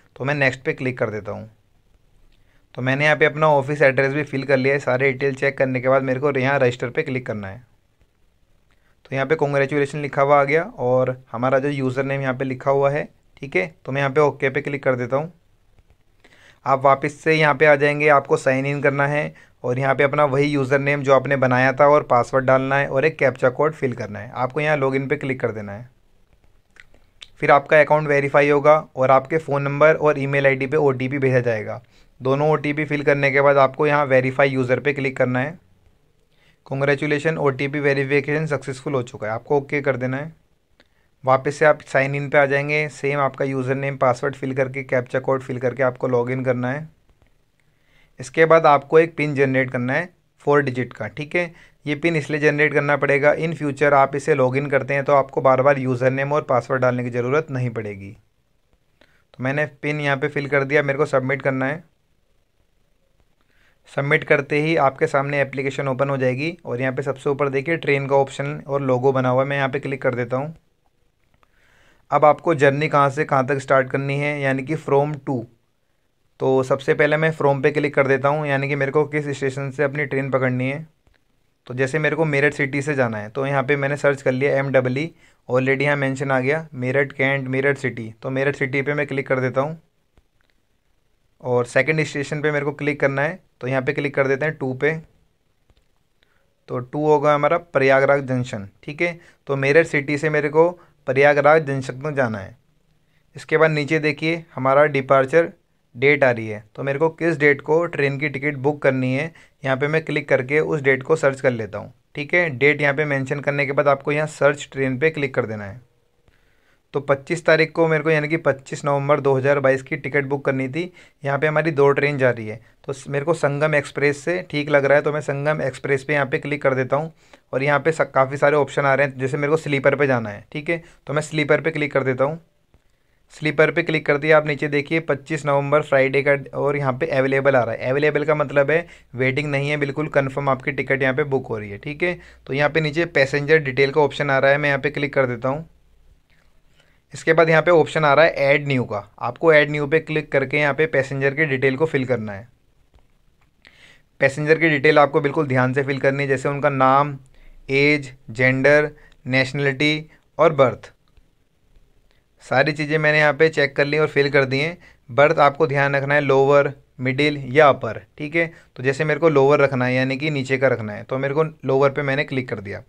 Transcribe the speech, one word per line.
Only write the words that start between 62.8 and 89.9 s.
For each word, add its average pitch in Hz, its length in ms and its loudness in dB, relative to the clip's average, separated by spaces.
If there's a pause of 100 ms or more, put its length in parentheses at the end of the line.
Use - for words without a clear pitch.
सबमिट 143 360 -2
करते 147 360 0
ही 160 180 0
आपके 135 280 0
सामने 143 340 -2
एप्लीकेशन 135 480 -4
ओपन 135 220 -2
हो 139 60 -2
जाएगी 131 480 -4
और 123 160 -6
यहाँ 131 120 -2
पे 135 100 -6
सबसे 135 280 -6
ऊपर 143 180 -2
देखिए 139 280 -2
ट्रेन 139 300 -2
का 139 100 2
ऑप्शन 139 500 -2
और 139 160 -4
लोगो 131 300 2
बना 127 160 0
हुआ 127 140 2
है, 139 60 -4
मैं 143 80 -4
यहाँ 139 120 -2
पे 139 120 -6
क्लिक 139 220 -8
कर 127 120 -2
देता 123 220 -4
हूँ। 151 180 -8 (1600)
अब 147 140 4
आपको 147 300 4
जर्नी 143 340 2
कहाँ 143 220 2
से 151 140 -4
कहाँ 135 220 0
तक 139 120 -2
स्टार्ट 131 320 2
करनी 139 260 -4
है, 147 240 -4
यानी 135 220 -2
कि 147 160 -4
from 143 420 0
to। 139 180 -4 (1000)
तो 131 220 2
सबसे 135 320 -2
पहले 151 220 2
मैं 160 160 0
from 139 300 0
पे 151 80 2
क्लिक 147 240 -2
कर 139 120 2
देता 135 220 2
हूँ, 151 180 0
यानी 139 220 -2
कि 143 80 -2
मेरे 139 160 -2
को 151 140 2
किस 147 220 -4
स्टेशन 139 420 -4
से 139 140 -2
अपनी 143 220 -4
ट्रेन 135 240 -4
पकड़नी 127 400 -2
है। 156 160 -10 (800)
तो 123 80 -12
जैसे 131 240 -2
मेरे 151 180 0
को 160 80 0
मेरठ 143 300 2
सिटी 139 280 -4
से 147 120 -4
जाना 117 240 -2
है 104 100 -10
तो 135 180 -6
यहाँ 135 160 -2
पे 139 140 0
मैंने 139 200 -4
सर्च 143 260 0
कर 135 100 0
लिया 135 260 0
एम 139 120 -2
डबल 127 280 0
ई, 160 120 -6 (380)
already 131 340 0
यहाँ 143 140 0
मेंशन 135 340 -4
आ 131 100 2
गया 151 340 -2
मेरठ 135 380 0
कैंट, 135 360 -2
मेरठ 135 300 0
सिटी। 120 340 -8 (100)
तो 135 80 -8
मेरठ 135 260 -2
सिटी 139 260 -2
पे 147 120 -4
मैं 147 120 -4
क्लिक 135 220 -6
कर 131 120 0
देता 131 200 -2
हूँ 156 180 -6 (1600)